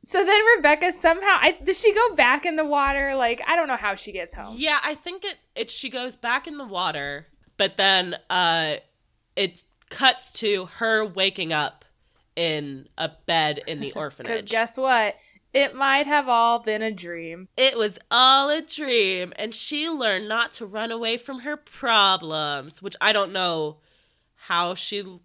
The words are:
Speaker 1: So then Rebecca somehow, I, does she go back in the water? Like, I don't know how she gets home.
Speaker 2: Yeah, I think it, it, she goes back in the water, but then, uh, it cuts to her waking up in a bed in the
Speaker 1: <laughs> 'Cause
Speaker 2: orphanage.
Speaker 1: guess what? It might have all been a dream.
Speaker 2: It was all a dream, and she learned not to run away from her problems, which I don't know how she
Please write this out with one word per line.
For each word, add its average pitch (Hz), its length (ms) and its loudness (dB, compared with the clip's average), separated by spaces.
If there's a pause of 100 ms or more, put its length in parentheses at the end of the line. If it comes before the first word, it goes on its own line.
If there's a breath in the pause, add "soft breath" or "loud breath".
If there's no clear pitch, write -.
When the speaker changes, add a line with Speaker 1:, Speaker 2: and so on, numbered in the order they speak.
Speaker 1:
So 381 220 0
then 403 160 6 (140)
Rebecca 302 380 4
somehow, 359 480 4
I, 320 220 4
does 370 160 0
she 427 140 6
go 427 220 4
back 277 300 4
in 330 100 -2
the 311 100 0
water? 277 500 0
Like, 233 300 0
I 320 100 2
don't 330 120 2
know 262 80 -2
how 208 200 -2
she 202 160 -16
gets 175 220 -10
home. 180 240 -14
Speaker 2:
Yeah, 294 240 0
I 302 140 -4
think 359 300 -12
it, 381 120 -8 (180)
it, 233 140 -8
she - 200 -10
goes 247 260 -10
back 247 320 -4
in 302 100 -14
the 277 80 -12
water, 151 600 -6 (300)
but 196 200 0
then, 185 380 2 (140)
uh, 165 460 2 (600)
it 190 280 -4 (260)
cuts - 420 0
to 202 340 -2 (120)
her 220 280 0
waking 190 480 -2
up 151 300 -2 (520)
in 147 520 -6 (100)
a 160 120 -6 (160)
bed 156 420 0
in 151 140 -8
the 139 100 -8
Speaker 1:
<laughs> - 0 -
'Cause - 100 -12
Speaker 2:
orphanage. 202 480 -8
Speaker 1:
guess 226 280 -2
what? 247 380 2 (380 soft breath)
It 277 220 2
might 277 320 2
have 285 220 2
all 233 300 4
been 214 240 -2
a 220 80 -4
dream. 170 560 -12 (100)
Speaker 2:
It 262 200 2
was 214 200 -2 (120)
all 269 400 6
a 311 120 0
dream, 208 760 -2
and 220 180 -8
she 302 360 -6
learned 214 400 -2
not 226 240 -2
to 233 120 -12
run 220 260 -8
away 233 260 -2
from 262 240 -12
her 294 160 -8
problems, 165 1200 0
which 190 200 -12
I 214 120 4
don't 196 200 0
know 165 440 -2 (580)
how 175 400 -2
she 202 280 -6 (220)